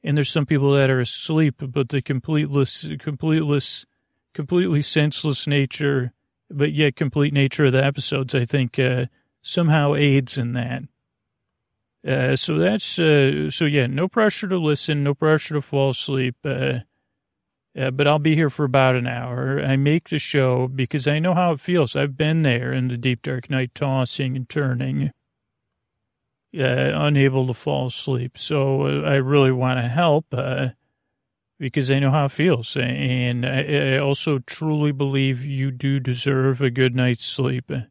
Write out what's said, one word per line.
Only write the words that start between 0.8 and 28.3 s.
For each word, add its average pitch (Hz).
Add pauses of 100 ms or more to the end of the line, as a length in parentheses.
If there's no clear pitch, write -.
are 131
asleep, 156
but 135
the 135
completeless, 143 (120)
completeless, 151 (460)
completely 165
senseless 147
nature, 139 (360)
but 147
yet 147
complete 147
nature 139
of 127
the 131
episodes, 135
I 127
think, 127
uh, 127 (360)
somehow 151
aids 139
in 120
that. 123 (1200)
Uh, 135
so 156
that's, 190
uh, 147
so 156
yeah, 143
no 139
pressure 214
to 185
listen, 151
no 143
pressure 156
to 147
fall 135
asleep, 127
uh, 131 (1000)
uh, 131
but 135
I'll 151
be 156
here 151
for 151
about 131
an 120
hour. 123
I 135
make 147
the 156
show 127
because 131
I 147
know 175
how 175
it 143
feels. 170
I've 139
been 156
there 123
in 127
the 123
deep, 123
dark 127
night, 131
tossing 135
and 131
turning, 135 (1500)
uh, 147 (320)
unable 139
to 123
fall 139
asleep. 127